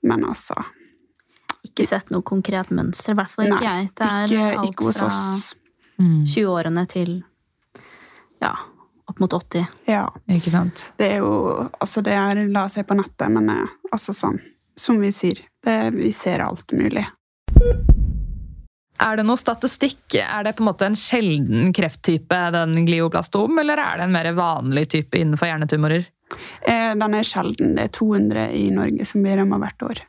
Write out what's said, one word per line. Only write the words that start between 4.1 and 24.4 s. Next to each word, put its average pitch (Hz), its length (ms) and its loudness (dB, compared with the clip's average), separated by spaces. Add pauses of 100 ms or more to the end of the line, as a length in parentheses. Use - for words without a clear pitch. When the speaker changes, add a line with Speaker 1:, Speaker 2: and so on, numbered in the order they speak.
Speaker 1:
ikke, 214 240 2
Speaker 2:
alt 196 200 -2
Speaker 1:
ikke - 140 -6
hos 220 140 0
Speaker 2:
fra 214 80 -2
Speaker 1:
oss. 196 480 -2 (440)
Speaker 3:
Mm. 165 280 6
Speaker 2:
tjue-årene 170 580 0
til, 175 280 -2 (1200)
ja, - 160 -4 (580)
opp - 100 -12
mot 190 140 2
åtti. 175 300 -4 (240)
Speaker 1:
Ja. 208 160 0 (240)
Speaker 3:
Ikke 175 260 2
sant? 175 300 0 (140)
Speaker 1:
Det 214 120 2
er 202 140 0
jo, 208 80 0 (400)
altså - 340 -4
det 202 80 0
er, 202 360 0
la 202 180 0
oss 196 100 -8
si 208 80 -4
på 196 100 0
nettet, 190 380 0
men, 110 160 4
eh, - 220 -2 (200)
altså - 220 -4
sånn, - 240 -2 (380)
som - 260 2
vi 202 100 2
sier, - 300 0 (220)
det, 226 140 2 (160)
vi - 200 0
ser - 320 -2
alt - 320 -6
mulig. - 300 0 (1900)
Speaker 3:
Er 220 160 0
det 214 80 0
noe 233 120 2
statistikk? - 800 -2
Er 208 280 -2
det 214 120 -2
på 220 80 0
en 214 40 4
måte 196 180 0
en 208 100 0
sjelden 156 760 0
krefttype, 170 680 0 (140)
den 165 320 2
glioblastom, 170 720 2
eller 302 220 0
er - 180 -2
det 175 80 -2
en 185 80 2
mer 165 180 0
vanlig 151 560 0